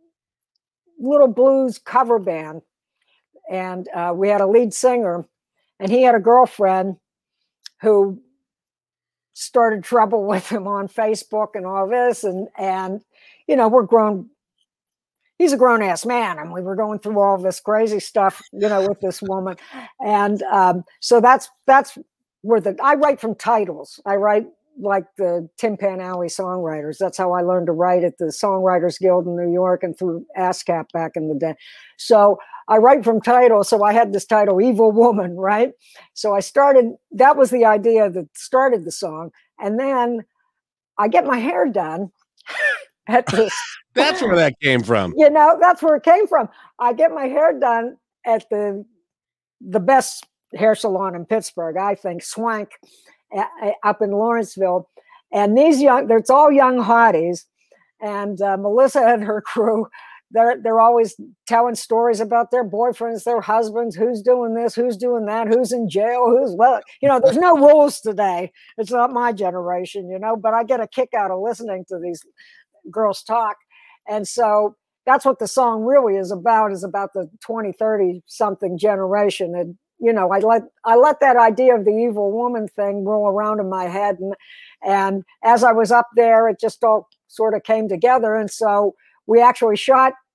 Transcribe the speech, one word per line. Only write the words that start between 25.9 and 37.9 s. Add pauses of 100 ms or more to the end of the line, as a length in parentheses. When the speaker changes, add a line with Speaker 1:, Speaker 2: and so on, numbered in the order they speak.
Speaker 1:
Alley
songwriters.
That's
how
I
learned
to
write
at
the
Songwriters
Guild
in
New
York
and
through (100)
ascap
back
in
the
day. (420)
So (280)
I
write
from
titles.
So
I
had
this
title,
Evil
Woman,
right? (420)
So
I
started, (180)
that
was
the
idea